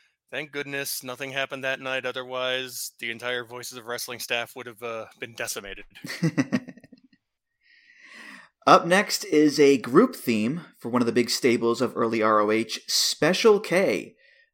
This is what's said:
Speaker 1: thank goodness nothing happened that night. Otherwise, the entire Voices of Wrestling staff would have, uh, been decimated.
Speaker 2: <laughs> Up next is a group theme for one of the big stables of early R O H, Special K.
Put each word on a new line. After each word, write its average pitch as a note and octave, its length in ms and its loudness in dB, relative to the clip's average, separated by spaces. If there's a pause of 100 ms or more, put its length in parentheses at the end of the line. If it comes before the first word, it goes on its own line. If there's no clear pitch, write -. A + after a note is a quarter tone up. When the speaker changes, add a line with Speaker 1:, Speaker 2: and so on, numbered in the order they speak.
(320)
Speaker 1:
thank C#3+ 220 -10
goodness C#3 500 -6
nothing C3 280 -10
happened C3+ 340 -6
that C3+ 160 -4
night. C3 240 -6
Otherwise, B2+ 920 -6
the A#2 120 -6
entire A#2+ 320 -6
Voices B2 340 -14
of A2+ 100 -16
Wrestling A#2+ 320 -8
staff A#2 360 -4
would B2 120 -12
have, A2+ 140 -18
uh, A2+ 260 -8 (120)
been A#2 140 -12
decimated. G#2 500 -10 (380)
Speaker 2:
<laughs> - 520 -2 (1900)
Up E3 200 8
next F#3+ 400 2
is D3+ 340 4
a C#3 200 8
group B2+ 360 4
theme A2+ 460 -2 (180)
for - 80 -12
one B2 140 2
of A#2+ 40 0
the A#2 60 0
big A#2 180 2
stables A#2 520 2
of A#2 160 -4
early A#2 240 0
R G#2+ 180 4
O G#2 120 2
H, A#2 360 -2
Special G3 720 2
K. E3 560 -2 (380)